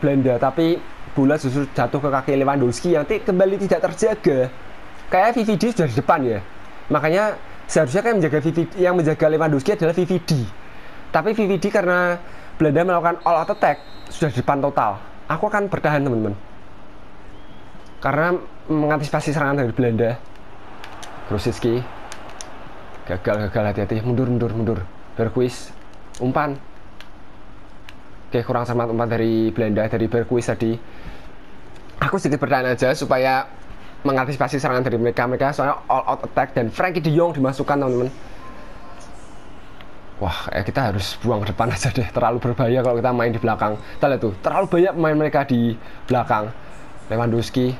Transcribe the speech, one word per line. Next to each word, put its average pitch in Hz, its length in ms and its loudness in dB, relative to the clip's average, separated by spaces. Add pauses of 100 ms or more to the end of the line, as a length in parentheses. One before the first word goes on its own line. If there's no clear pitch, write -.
Belanda, 135 320 4
tapi 151 400 2 (400)
bola 143 240 4
justru 139 320 0
jatuh 131 320 0
ke 147 80 2
kaki 135 320 2
Lewandowski 139 480 2
yang 147 160 2
ti-, 214 160 0
kembali 190 400 4
tidak 175 240 2
terjaga. 165 640 2 (560)
Kayak 196 280 4
V 220 120 0
V - 80 2
D 165 160 0
sudah 165 160 2
di 113 80 -4
depan 156 320 4
ya, 110 120 0 (520)
makanya 160 480 2 (320)
seharusnya 160 320 4
kan 226 160 4
menjaga 143 240 2
V 160 80 0
V 165 160 0
D, - 40 -10 (120)
yang 180 160 4
menjaga 156 320 4
Lewandowski 156 480 2
adalah 165 160 2
V 180 80 4
V 175 160 0
D. - 120 0 (760)
Tapi 170 240 2
V 226 160 0
V 185 80 2
D 196 160 0
karena 180 480 2 (400)
Belanda 156 240 6
melakukan 175 400 2
all 165 240 4
out 208 80 2
attack, 151 240 4 (320)
sudah - 160 0
di 127 160 -2
depan 139 160 2
total. 127 400 2 (320)
Aku 160 160 0
akan 202 240 0
bertahan, 151 320 2
teman-teman, 110 320 0 (1700)
karena 156 320 2 (320)
mengantisipasi 151 640 2
serangan 143 320 2
dari 117 80 0
Belanda. 117 480 2 (1120)
Grosicki. 117 640 0 (1120)
Gagal, 104 400 0
gagal, 107 240 0
hati-hati. 107 320 0
Mundur, 120 240 2
mundur, 117 240 2
mundur. 110 280 0 (360)
Berghuis. 120 560 0 (480)
Umpan. 139 400 0 (1700)
Oke, 120 160 0
kurang 120 240 -2
cermat 117 240 0
umpan 117 160 0
dari 113 480 2
Belanda, 107 320 2
dari 113 240 0
Berghuis 117 320 2
tadi. 117 320 0 (1300)
Aku 180 160 2
sedikit 143 240 0
bertahan 127 320 2
aja 127 160 4
supaya 131 560 2 (560)
mengantisipasi 135 560 0
serangan 127 240 2
dari 117 160 2
mereka. 120 240 2
Mereka 127 320 0
soalnya 139 320 0
all 131 160 2
out 127 240 -2
attack 135 240 0
dan 120 160 0
Frankie 175 320 0
de 156 160 2
Jong 170 160 4
dimasukkan, 139 480 0
teman-teman. 127 320 0 (2000)
Wah, 87 320 -4
eh, - 160 -2
kita 117 240 0
harus 98 320 -2
buang 107 240 0
ke 104 80 -2
depan 113 160 0
aja 101 160 0
deh. 107 240 -2
Terlalu 120 320 0
berbahaya 120 400 2
kalau 120 160 2
kita 127 160 2
main 120 160 2
di 113 80 -2
belakang. 107 400 0
Kita - 320 0
lihat 175 80 2
tuh, 104 240 0
terlalu 160 240 2
banyak 180 320 4
pemain 156 160 4
mereka 151 320 2
di 117 320 2 (320)
belakang. 113 400 2 (560)
Lewandowski, 120 720 2